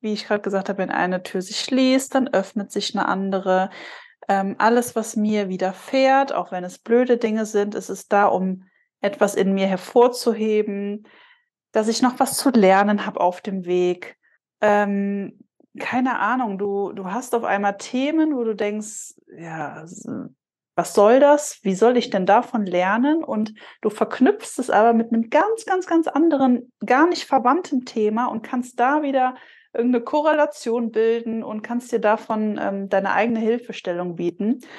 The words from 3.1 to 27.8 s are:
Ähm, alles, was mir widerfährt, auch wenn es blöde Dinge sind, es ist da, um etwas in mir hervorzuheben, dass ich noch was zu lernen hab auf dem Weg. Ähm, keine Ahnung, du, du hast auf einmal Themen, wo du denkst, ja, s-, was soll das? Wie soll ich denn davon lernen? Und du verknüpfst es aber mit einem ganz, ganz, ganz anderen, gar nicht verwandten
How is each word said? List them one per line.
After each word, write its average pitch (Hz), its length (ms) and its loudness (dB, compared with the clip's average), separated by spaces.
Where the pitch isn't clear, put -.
Ähm, 196 320 -2
alles, 240 360 2
was 220 200 -6
mir 208 340 0
widerfährt, 269 840 0
auch - 180 -4
wenn 180 120 -8
es 180 160 -12
blöde 240 380 4
Dinge 220 280 -2
sind, 208 300 -2
es - 140 -8
ist - 240 -8
da, 202 120 6
um 185 380 0
etwas 202 360 0
in 196 180 2
mir 190 140 0
hervorzuheben, 214 1400 0
dass 214 160 0
ich 226 140 0
noch 254 180 0
was - 180 0
zu - 120 2
lernen 202 560 4
hab 208 120 -8
auf 180 240 0
dem 190 240 -8
Weg. 180 520 -2
Ähm, 202 800 0
keine 254 400 -2
Ahnung, 220 380 -2
du, 202 340 -4
du 196 140 -10
hast 214 280 -6
auf 233 100 0
einmal 202 340 0
Themen, 302 580 0
wo 247 80 -2
du 220 120 -2
denkst, 214 580 -8
ja, 160 460 -12
s-, 170 220 -18
was 175 180 -2
soll 220 260 6
das? 294 440 4
Wie 190 120 0
soll 233 220 4
ich 233 120 0
denn 185 160 -2
davon 214 400 2
lernen? 214 580 0
Und 220 300 -4
du 214 80 0
verknüpfst - 720 0
es 254 100 -4
aber 226 240 6
mit 226 180 0
einem 226 180 0
ganz, 415 360 0
ganz, 370 220 -2
ganz 330 200 2
anderen, 277 640 2
gar 269 220 4
nicht 339 180 -4
verwandten 262 600 0